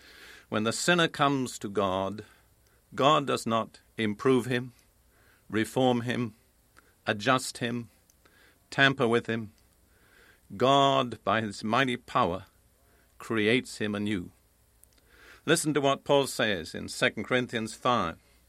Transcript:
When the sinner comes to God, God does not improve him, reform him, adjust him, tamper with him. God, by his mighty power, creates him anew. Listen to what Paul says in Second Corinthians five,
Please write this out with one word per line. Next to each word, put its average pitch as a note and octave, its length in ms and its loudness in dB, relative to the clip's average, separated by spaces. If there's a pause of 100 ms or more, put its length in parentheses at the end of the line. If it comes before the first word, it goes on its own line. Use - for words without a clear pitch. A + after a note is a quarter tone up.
(480)
When G#2+ 160 -2
the A2+ 80 0
sinner F3 360 2
comes C#3 500 -2
to G#2+ 120 -10
God, G2 540 -2 (680)
God C#3+ 320 2
does B2+ 220 -2
not A2+ 320 -2 (180)
improve A2+ 480 2
him, B2 280 -4 (760)
reform A#2+ 520 2
him, A#2 340 -6 (720)
adjust A2 500 0
him, A#2+ 320 -8 (800)
tamper C#3 380 2
with A#2 180 2
him. A2+ 280 -6 (1000)
God, C3+ 680 2
by G#2+ 180 0
his G#2 220 -8
mighty A#2+ 340 0
power, F#2+ 480 -2 (720)
creates A2+ 600 -2
him G#2 160 -4
anew. G#2 360 -4 (1160)
Listen D3+ 260 2
to C#3+ 80 0
what C#3 220 2
Paul C#3 240 4
says G2+ 480 -4
in F2+ 140 -10
Second A#2 340 -2
Corinthians A#2 500 -4
five, G2+ 440 0 (320)